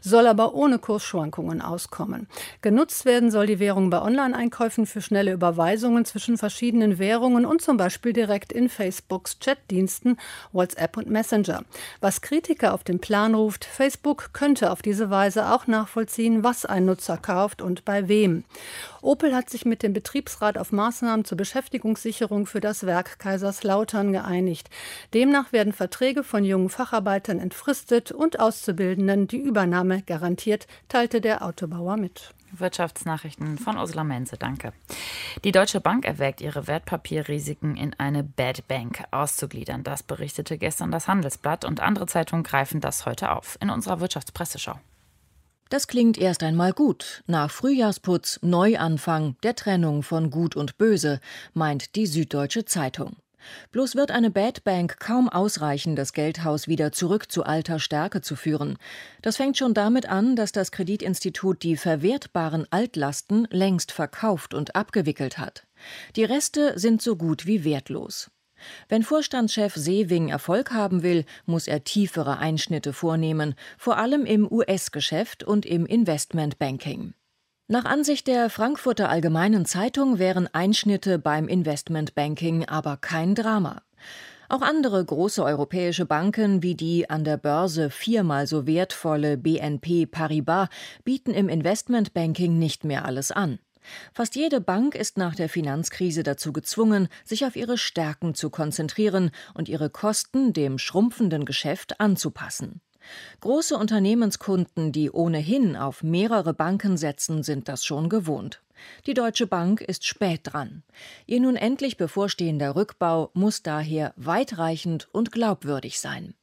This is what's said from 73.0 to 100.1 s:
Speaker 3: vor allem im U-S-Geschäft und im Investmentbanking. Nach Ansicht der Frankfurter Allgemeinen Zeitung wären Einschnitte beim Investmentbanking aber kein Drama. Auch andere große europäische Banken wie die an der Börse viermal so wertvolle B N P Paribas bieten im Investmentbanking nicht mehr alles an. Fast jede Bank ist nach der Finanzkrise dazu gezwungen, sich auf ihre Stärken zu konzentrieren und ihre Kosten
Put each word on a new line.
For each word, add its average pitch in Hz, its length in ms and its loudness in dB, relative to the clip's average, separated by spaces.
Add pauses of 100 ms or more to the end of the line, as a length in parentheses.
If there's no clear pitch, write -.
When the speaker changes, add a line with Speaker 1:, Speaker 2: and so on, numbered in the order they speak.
Speaker 3:
vor - 220 0
allem 262 260 2
im 208 240 4
U-S-Geschäft - 960 -2
und 208 220 0
im 170 220 0
Investmentbanking. 151 1300 -2 (520)
Nach 240 180 0
Ansicht 285 420 0
der 240 240 2
Frankfurter 233 580 0
Allgemeinen 165 560 4
Zeitung 254 540 0
wären 185 340 2
Einschnitte 196 640 2
beim 151 300 0
Investmentbanking 156 1200 -2
aber 151 320 -4
kein 175 360 0
Drama. 214 480 0 (640)
Auch 254 140 -2
andere 262 420 2
große 175 400 0
europäische 165 600 0
Banken 196 560 2
wie 180 140 0
die 170 340 0
an 156 140 -2
der 151 140 0
Börse 156 520 0
viermal 160 560 0
so 143 220 -2
wertvolle 156 720 0
B 160 200 2
N 147 220 -4
P 170 260 2
Paribas 160 640 0 (340)
bieten 254 300 -2
im 196 160 2
Investmentbanking 170 1120 0
nicht 160 240 0
mehr 143 220 -2
alles 131 260 -4
an. 160 260 -2 (560)
Fast 233 220 -4
jede 285 260 0
Bank 220 320 0
ist - 240 -4
nach 175 160 0
der 160 160 -2
Finanzkrise 160 720 -2
dazu 143 320 -4
gezwungen, 202 540 2 (180)
sich 240 220 -2
auf 233 80 -6
ihre 233 240 -2
Stärken 156 560 -4
zu 151 160 -6
konzentrieren 170 800 0 (240)
und 160 140 -6
ihre 151 200 -2
Kosten 220 640 0